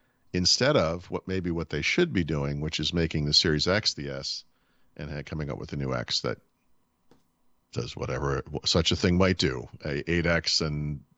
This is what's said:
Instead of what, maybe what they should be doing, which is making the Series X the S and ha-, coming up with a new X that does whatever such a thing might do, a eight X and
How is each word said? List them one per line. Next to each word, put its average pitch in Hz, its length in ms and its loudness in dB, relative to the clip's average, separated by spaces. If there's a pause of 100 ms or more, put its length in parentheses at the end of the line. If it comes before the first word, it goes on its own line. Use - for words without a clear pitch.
(340)
Instead 123 440 2
of 87 340 0
what, - 160 -6
maybe 92 240 -2
what 82 180 -4
they 73 120 -2
should 170 320 2
be 92 120 2
doing, 73 360 -2
which 78 200 -4
is 78 120 -2
making 80 320 0
the 73 80 0
Series 78 340 4
X 101 260 2
the 71 160 -8
S 67 340 -8 (540)
and 76 120 -8
ha-, 73 160 -6
coming 76 240 -6
up 62 80 -6
with - 160 -12
a 73 40 -4
new 67 160 -2
X - 280 -2
that 58 160 -2 (1300)
does 60 240 -6
whatever 67 480 -2 (220)
such - 260 4
a 90 60 2
thing 90 200 4
might 92 200 4
do, 64 300 0 (180)
a 71 260 -4
eight 85 140 2
X 85 360 2
and 76 380 -2 (180)